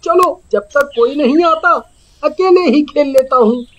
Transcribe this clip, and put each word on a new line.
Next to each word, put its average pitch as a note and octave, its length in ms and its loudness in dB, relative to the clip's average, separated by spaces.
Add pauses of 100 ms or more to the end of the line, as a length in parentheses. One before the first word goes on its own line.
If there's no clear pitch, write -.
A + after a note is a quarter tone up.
चलो, F4 380 0 (100)
जब G#3 100 -2
तक - 340 -4
कोई A#3+ 200 -2
नहीं D4 280 0
आता, E4 300 0 (500)
अकेले F4+ 380 2
ही D4 220 0
खेल D4 240 -2
लेता C4 280 0
हूँ। A#3+ 300 0 (140)